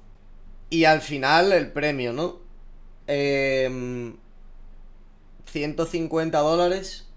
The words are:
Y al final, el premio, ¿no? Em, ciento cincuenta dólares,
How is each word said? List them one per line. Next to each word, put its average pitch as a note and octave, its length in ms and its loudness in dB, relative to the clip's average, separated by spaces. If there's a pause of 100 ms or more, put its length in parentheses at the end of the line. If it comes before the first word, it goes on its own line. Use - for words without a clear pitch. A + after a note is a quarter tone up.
(680)
Y D#3+ 140 4
al D#3 180 6
final, D3+ 500 4
el D3+ 200 4
premio, C#3 420 -2
¿no? D#3 240 -4 (720)
Em, C3 1080 0 (1300)
ciento D3+ 400 -4
cincuenta D#3+ 540 0
dólares, F3 760 0